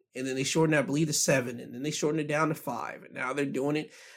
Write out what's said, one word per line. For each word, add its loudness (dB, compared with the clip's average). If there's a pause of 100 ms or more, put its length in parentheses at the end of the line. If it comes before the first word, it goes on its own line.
(140)
And -6
then -2
they 0
shortened 4
it, 6
I 6
believe, 2
to -2
seven. 2
And -12
then -8
they -2
shortened 0
it -4
down 2
to -2
five. -8
And -20
now -4
they're 0
doing 0
it -6 (240)